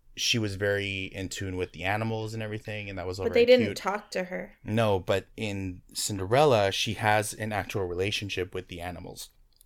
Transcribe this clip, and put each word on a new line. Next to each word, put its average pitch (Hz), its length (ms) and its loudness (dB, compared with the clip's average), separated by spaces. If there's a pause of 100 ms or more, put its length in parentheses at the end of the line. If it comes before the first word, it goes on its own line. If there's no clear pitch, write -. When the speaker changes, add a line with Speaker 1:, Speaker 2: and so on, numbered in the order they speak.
(160)
Speaker 1:
she - 220 2
was 104 180 0
very 101 500 0
in 95 220 -6
tune 92 280 -6
with 90 160 -4
the 80 120 -8
animals 110 500 -2
and 113 80 -6
everything, 107 460 -8
and 98 100 -8
that 90 80 -6
was 92 120 -4
all 92 80 -2
Speaker 2:
But 233 80 0
Speaker 1:
very 240 100 8
Speaker 2:
they 240 80 8
didn't 240 140 8
Speaker 1:
cute. 196 100 -2
Speaker 2:
talk 208 360 -4
to 185 120 -4
her. 180 280 -10 (120)
Speaker 1:
No, 107 340 2
but 95 280 0 (100)
in 98 440 -6 (140)
Cinderella, 107 760 4
she - 220 -2
has 107 400 4
an 110 180 -6
actual 98 320 -2
relationship 92 720 -2
with 92 140 -8
the 87 120 -10
animals. 87 500 -10 (360)